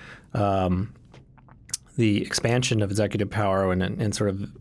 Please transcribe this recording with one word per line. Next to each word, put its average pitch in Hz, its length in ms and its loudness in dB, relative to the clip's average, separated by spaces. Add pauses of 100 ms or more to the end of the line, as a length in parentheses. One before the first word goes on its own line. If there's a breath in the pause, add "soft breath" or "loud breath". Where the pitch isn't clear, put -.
(320 loud breath)
um, 98 640 0 (1000)
the 104 260 2
expansion 120 580 0
of 101 100 0
executive 101 380 0
power 95 440 2
and, 92 100 2
and 101 320 -2
sort 104 160 0
of 98 180 -6 (120)